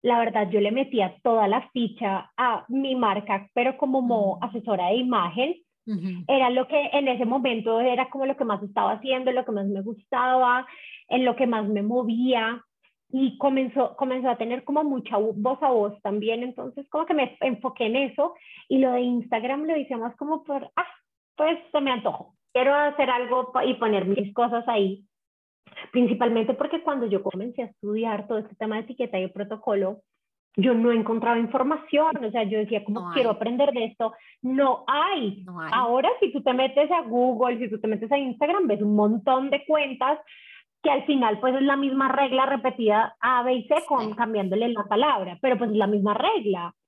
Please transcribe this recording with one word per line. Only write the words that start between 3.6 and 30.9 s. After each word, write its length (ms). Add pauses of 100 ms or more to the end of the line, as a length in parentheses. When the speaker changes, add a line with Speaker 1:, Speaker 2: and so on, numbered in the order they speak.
Speaker 1:
como 240
mo-, 400
Speaker 2:
Mm. 40
Speaker 1:
asesora 420
de 80
imagen. 600 (300)
Speaker 2:
Ujú. 420
Speaker 1:
Era 220
lo 180
que 260
en 140
ese 180
momento 560
era 280
como 160
lo 120
que 80
más 180
estaba 300
haciendo, 380
lo 140
que 60
más 160
me 140
gustaba, 840 (440)
en 160
lo 100
que 120
más 200
me 160
movía. 800 (480)
Y 260
comenzó, 580
comenzó 340
a 80
tener 260
como 200
mucha 340
vo-, 180
voz 260
a 80
voz 320
también. 400
Entonces, 480
como 160
que 80
me 280
enfoqué 440
en 100
eso. 380 (340)
Y 120
lo 140
de 80
Instagram 640
lo 120
hice 200
más 180
como 280
por, 320
ah, 120 (480)
pues 240 (120)
se 80
me 120
antojó. 420 (200)
Quiero 200
hacer 380
algo 400
pa-, 140
y 100
poner 300
mis 280
cosas 340
ahí. 380 (880)
Principalmente 600
porque 280
cuando 240
yo 180
comencé 400
a 20
estudiar 640
todo 120
este 160
tema 200
de 60
etiqueta 380
y 40
el 80
protocolo, 680 (540)
yo 200
no 160